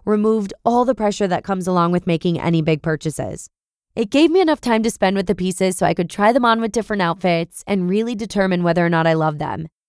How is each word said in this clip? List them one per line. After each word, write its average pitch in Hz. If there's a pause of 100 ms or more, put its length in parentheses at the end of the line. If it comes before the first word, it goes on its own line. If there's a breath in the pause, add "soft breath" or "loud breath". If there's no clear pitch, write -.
removed 214 (100)
all 240
the 240
pressure 208
that 180
comes 185
along 175
with 175
making 170
any 165
big 160
purchases. 151 (440)
It 214
gave 302
me 370
enough 311
time 226
to 226
spend 196
with 196
the 208
pieces 185
so 190
I 170
could 175
try 208
them 247
on 226
with 226
different 208
outfits 170
and 190
really 220
determine 190
whether 170
or 170
not 165
I 165
love 156
them, 147 (220)